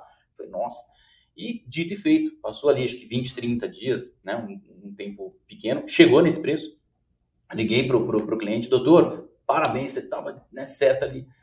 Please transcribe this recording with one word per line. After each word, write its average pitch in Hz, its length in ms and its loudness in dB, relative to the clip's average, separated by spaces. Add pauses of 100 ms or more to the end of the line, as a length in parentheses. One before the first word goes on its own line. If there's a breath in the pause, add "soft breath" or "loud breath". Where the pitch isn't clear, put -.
(360 soft breath)
falei, - 160 -16
"Nossa." 107 320 -6 (500 soft breath)
E 233 320 -10
dito 170 280 -6
e - 20 -10
feito, 156 460 2
passou - 260 -2
ali 135 160 4
acho 123 140 -4
que - 80 -20
vinte, 123 280 -4
trinta 120 320 -4
dias, 101 560 -6
né, 101 140 -6
um, 101 520 -14
um 101 60 -16
tempo 101 400 -12 (120)
pequeno, - 420 -6
chegou 120 320 8
nesse 175 200 2
preço, - 360 -6 (760)
liguei 113 320 0
pro, 123 180 2
pro, 107 220 0
pro 110 120 -2
cliente, 113 300 -4
"Doutor, 143 600 4 (160)
parabéns, 147 460 0
você - 160 -8
tava, - 420 -10
né, 127 160 -12
certo 135 380 2
ali, 135 240 -10 (140)